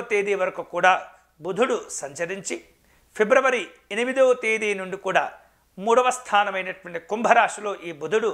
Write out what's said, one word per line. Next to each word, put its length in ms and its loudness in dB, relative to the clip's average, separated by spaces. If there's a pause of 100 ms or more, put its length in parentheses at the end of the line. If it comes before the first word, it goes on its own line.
(120)
తేదీ 240 0
వరకు 280 -4 (100)
కూడా 200 4 (480)
బుధుడు 360 0 (220)
సంచరించి, 560 -8 (600)
ఫిబ్రవరి 480 4 (280)
ఎనిమిదవ 420 2 (100)
తేదీ 300 -2
నుండి 320 -8
కూడా 180 2 (540)
మూడవ 300 2 (100)
స్థానమైనటువంటి 840 -2 (100)
కుంభరాశిలో 640 2 (160)
ఈ 40 -8 (100)
బుధుడు 320 0